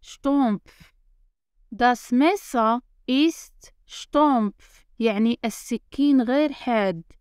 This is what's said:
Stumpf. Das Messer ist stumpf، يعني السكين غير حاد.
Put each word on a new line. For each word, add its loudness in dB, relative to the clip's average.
Stumpf. -4
Das -2
Messer 0
ist -2
stumpf، -2
يعني 0
السكين -2
غير 0
حاد. -2